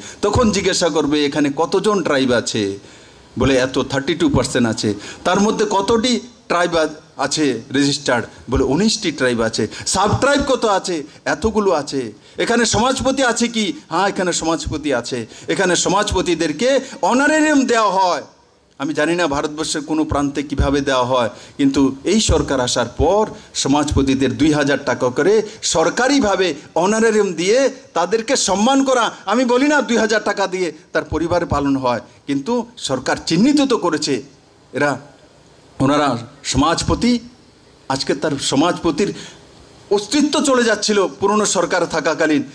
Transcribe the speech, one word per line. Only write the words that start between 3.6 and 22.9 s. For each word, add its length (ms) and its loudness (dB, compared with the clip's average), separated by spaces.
থার্টি 360 -2
টু 140 2
পার্সেন্ট 380 0
আছে।" 260 -2
"তার 160 2
মধ্যে 300 2
কতটি 500 0
ট্রাইব 280 0
আ-, 120 2
আছে 440 -2
রেজিস্টার্ড?" 520 0
বলে, 120 2
"উনিশটি 480 0
ট্রাইব 300 0
আছে।" 260 0
"সাব 340 0
ট্রাইব 260 2
কত 180 0
আছে?" 380 -2
"এতগুলো 460 0
আছে।" 400 -2
"এখানে 280 0
সমাজপতি 580 0
আছে 240 0
কি?" 260 -2
"হ্যাঁ, 180 0
এখানে 260 -2
সমাজপতি 600 -4
আছে।" 340 -4
এখানে 280 0
সমাজপতিদেরকে 1040 0
অনারেরিয়াম 640 4
দেওয়া 260 2
হয়। 320 2
আমি 160 -4
জানি 220 0
না 120 0
ভারতবর্ষের 540 -4
কোনো 220 -2
প্রান্তে 400 -2
কিভাবে 380 0
দেওয়া 240 2
হয়, 240 2
কিন্তু 460 2
এই 180 2
সরকার 380 0
আসার 260 0